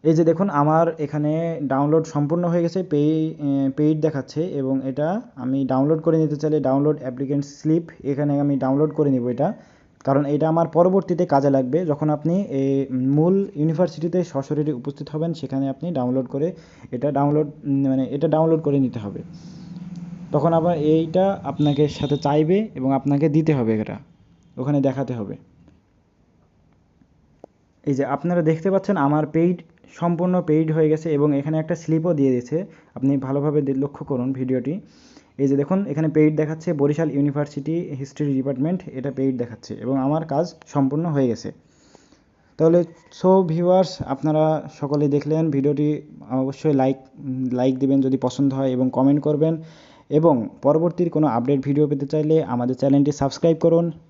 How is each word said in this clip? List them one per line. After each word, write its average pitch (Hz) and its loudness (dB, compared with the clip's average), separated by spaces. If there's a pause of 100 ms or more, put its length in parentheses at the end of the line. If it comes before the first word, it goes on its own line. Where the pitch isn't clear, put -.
এই 160 4
যে 165 4
দেখুন 170 2
আমার 156 2
এখানে 156 -2
ডাউনলোড 147 2
সম্পূর্ণ 156 -2
হয়ে 175 2
গেছে, 170 -2
পে-, 156 0
এ, 139 0
পেইড 151 2
দেখাচ্ছে 147 -4
এবং 135 -4
এটা 151 -2 (160)
আমি 131 -2
ডাউনলোড 139 0
করে 160 2
নিতে 151 0
চাইলে 151 0
ডাউনলোড 139 2
অ্যাপ্লিকেন্ট 131 -4
স্লিপ 160 -2 (200)
এখানে 143 0
আমি 143 0
ডাউনলোড 139 0
করে 147 2
নিব 123 0
এটা, 139 -2 (520)
কারণ 139 2
এটা 147 0
আমার 160 2
পরবর্তীতে 180 2
কাজে 139 2
লাগবে। 135 0
যখন 151 0
আপনি 156 0
এই 139 -2
মূল 151 2
ইউনিভার্সিটিতে 165 0
সশরীরে 147 -4
উপস্থিত 143 -8
হবেন 160 -4
সেখানে 135 -4
আপনি 147 -8
ডাউনলোড 127 -2
করে 147 -4 (380)
এটা 135 -2
ডাউনলোড, 143 2 (140)
উম, 139 0
মানে 131 0
এটা 143 -2
ডাউনলোড 160 4
করে 143 2
নিতে 123 0
হবে। 101 -10 (1120)
তখন 151 2
আবার 165 2
এইটা 160 2
আপনাকে 147 2
সাথে 143 -2
চাইবে 156 2
এবং 135 -2
আপনাকে 143 2
দিতে 156 2
হবে, 113 2
এটা 104 -6 (580)
ওখানে 139 -2
দেখাতে 131 -2
হবে। 101 -8 (2500)
এই 143 0
যে 135 0
আপনারা 170 -2
দেখতে 160 0
পাচ্ছেন 190 0
আমার 147 2
পেইড 170 0 (300)
সম্পূর্ণ 175 0
পেইড 160 2
হয়ে 156 2
গেছে 156 0
এবং 143 2
এখানে 156 -2
একটা 160 -2
স্লিপও 160 0
দিয়ে 139 4
দিয়েছে, 127 -2 (280)
আপনি 139 0
ভালোভাবে 143 -2
দে-, 139 -2
লক্ষ্য 139 -6
করুন 131 -2
ভিডিওটি। 131 -2 (580)
এই 139 2
যে 139 2
দেখুন 185 0
এখানে 156 -2
পেইড 156 4
দেখাচ্ছে 160 -4
বরিশাল 151 0
ইউনিভার্সিটি 147 -4
হিস্ট্রি 139 -4
ডিপার্টমেন্ট, 139 -2 (120)
এটা 131 -6
পেইড 131 -2
দেখাচ্ছে 113 -8
এবং 123 -4
আমার 151 -2
কাজ 160 -2 (120)
সম্পূর্ণ 143 0
হয়ে 143 0
গেছে। - -6 (1040)
তাহলে 165 4 (380)
so 190 6
ভিউয়ার্স, 180 2 (100)
আপনারা 156 0 (120)
সকলে 143 0
দেখলেন 147 0
ভিডিওটি, 147 0 (280)
অবশ্যই 135 -2
লাইক, 135 2 (560)
লাইক 131 0
দিবেন 139 2
যদি 131 2
পছন্দ 131 0
হয় 135 -2
এবং 127 0
কমেন্ট 143 2
করবেন 156 0 (460)
এবং 147 4 (140)
পরবর্তীর 165 2
কোনো 151 2
আপডেট 127 0
ভিডিও 143 2
পেতে 143 -4
চাইলে 156 2
আমাদের 123 -2
চ্যানেলটি 139 4
সাবস্ক্রাইব 151 0
করুন 165 2 (200)